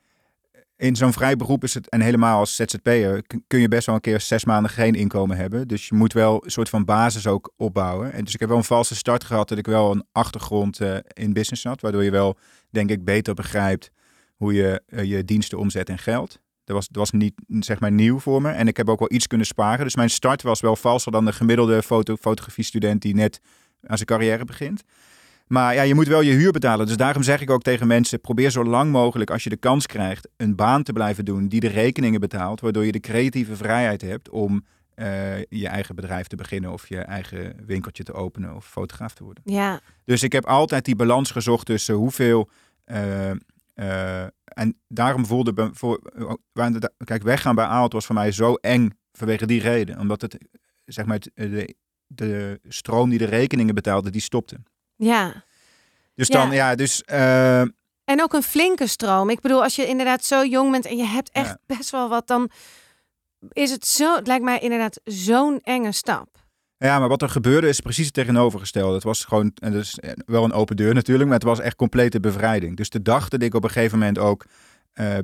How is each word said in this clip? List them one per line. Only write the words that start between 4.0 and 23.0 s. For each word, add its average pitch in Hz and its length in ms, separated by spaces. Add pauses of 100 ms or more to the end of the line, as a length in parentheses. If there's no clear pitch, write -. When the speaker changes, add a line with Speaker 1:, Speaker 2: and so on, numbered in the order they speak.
Speaker 1:
keer 107 200
zes - 240
maanden 107 260
geen 113 240
inkomen 98 420
hebben. 107 300
Dus 104 200
je 110 80
moet 110 180
wel 110 320
een - 60
soort 113 180
van 104 160
basis 107 420
ook 101 300
opbouwen. 95 560
En 107 100
dus 101 100
ik - 60
heb 110 100
wel 120 80
een 113 60
valse 117 320
start 120 280
gehad 107 260
dat 107 80
ik 104 80
wel 110 260
een 101 200
achtergrond, 104 720
eh, 95 160 (160)
in 104 200
business 107 300
had, 123 180
waardoor 101 220
je 101 80
wel, 98 260 (320)
denk 104 200
ik, 101 140
beter 101 300
begrijpt 98 580 (440)
hoe 104 180
je, 95 340
eh, 110 160
je 98 220
diensten 104 320
omzet 95 320
in 95 100
geld. 123 400 (240)
Dat 101 140
was, 98 100
dat - 100
was 104 140
niet, 104 220 (260)
zeg 101 200
maar, 104 120
nieuw 113 280
voor 135 220
me. 147 100
En 113 160
ik 110 100
heb 110 120
ook 110 100
wel 113 120
iets 120 160
kunnen 110 200
sparen. 113 360
Dus 131 120
mijn 120 140
start 131 320
was 113 180
wel 110 160
valser 123 360
dan 110 140
de 104 80
gemiddelde 113 500
foto-, 110 320
fotografiestudent 107 840